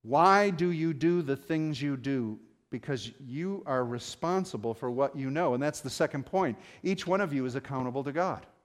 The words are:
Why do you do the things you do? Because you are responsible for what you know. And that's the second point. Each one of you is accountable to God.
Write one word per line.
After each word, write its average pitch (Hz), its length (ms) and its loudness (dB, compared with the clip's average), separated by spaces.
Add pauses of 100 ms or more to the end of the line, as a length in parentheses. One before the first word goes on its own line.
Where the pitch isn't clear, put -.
Why 190 480 6
do 175 200 0
you 160 220 0
do 165 300 2
the 139 140 0
things 156 440 -2
you 143 160 0
do? 120 440 -2 (300)
Because 120 500 -6
you 165 460 -6
are 127 180 2
responsible 120 880 -2
for 123 160 -4
what 135 240 0
you 135 160 -4
know. 147 240 2
And 131 80 0
that's 147 180 -2
the 123 100 -6
second 147 360 -2
point. 175 320 0 (240)
Each 185 240 -2
one 185 140 2
of 170 120 0
you 131 140 0
is 123 80 -4
accountable 131 480 -4
to 139 80 -4
God. 156 360 -2 (180)